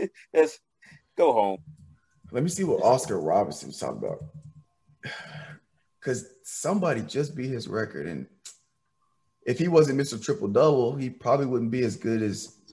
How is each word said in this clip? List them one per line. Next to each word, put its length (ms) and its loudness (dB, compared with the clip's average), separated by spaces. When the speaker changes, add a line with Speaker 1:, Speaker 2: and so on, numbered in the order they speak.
Speaker 1:
<laughs> 320 -12
just 260 4
go 160 4
home." 260 2
Speaker 2:
Let 100 0
me 60 2
see 160 -2
what 180 2
Oscar 380 4
Robertson 480 0
was 100 -16
talking 200 -6
about. 260 -8
'Cause 260 -4
somebody 580 -2
just 340 -4
beat 140 -6
his 160 -6
record, 400 -6
and 200 -8
if 140 -2
he 80 2
wasn't 300 6
Mister 220 -2
Triple 300 -4
Double, 460 4
he 160 -4
probably 360 0
wouldn't 260 0
be 100 0
as 140 0
good 260 -2
as 340 -6